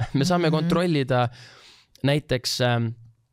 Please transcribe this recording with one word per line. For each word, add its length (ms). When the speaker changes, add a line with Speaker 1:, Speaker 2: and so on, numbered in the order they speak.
Speaker 1:
<laughs> 120
Me 120
saame 260
Speaker 2:
Mhm. 20
Speaker 1:
kontrollida 680
näiteks, 560
ähm, 320